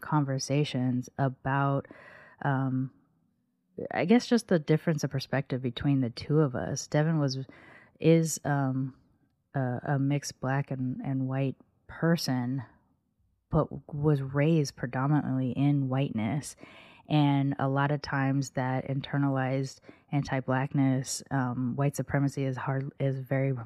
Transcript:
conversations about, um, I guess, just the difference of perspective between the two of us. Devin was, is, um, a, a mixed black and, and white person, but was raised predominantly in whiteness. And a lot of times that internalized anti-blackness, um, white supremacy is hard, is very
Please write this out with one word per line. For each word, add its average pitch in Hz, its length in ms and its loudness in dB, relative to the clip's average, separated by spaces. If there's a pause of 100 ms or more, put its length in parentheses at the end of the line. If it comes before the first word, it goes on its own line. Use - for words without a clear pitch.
conversations 135 1160 0
about, 139 720 0 (560)
um, 131 480 0 (1000)
I 131 140 0
guess, 233 200 6
just 233 220 2
the 180 100 4
difference 156 460 2
of 139 60 -2
perspective 131 520 -4
between 135 380 0
the 120 100 0
two 147 300 0
of 135 160 2
us. 92 320 -4
Devin 151 320 2
was, 131 180 0 (600)
is, 165 440 4
um, 135 500 0 (600)
a, 127 300 -2
a 139 160 0
mixed 139 400 -2
black 139 320 -2
and, 131 320 -4
and 131 240 -2
white 131 260 -2 (320)
person, 131 800 -2 (840)
but 151 180 2 (260)
was 147 260 2
raised 143 540 0
predominantly 131 760 0
in 139 380 2
whiteness. 127 680 -2 (520)
And 139 520 4
a 135 80 2
lot 139 240 2
of 147 100 -2
times 135 480 0
that 131 380 -2
internalized 135 880 -2 (320)
anti-blackness, 135 1200 0
um, 127 460 -2
white 143 180 0
supremacy 139 500 0
is 131 120 -2
hard, 135 420 -4
is 135 220 0
very 135 320 0 (140)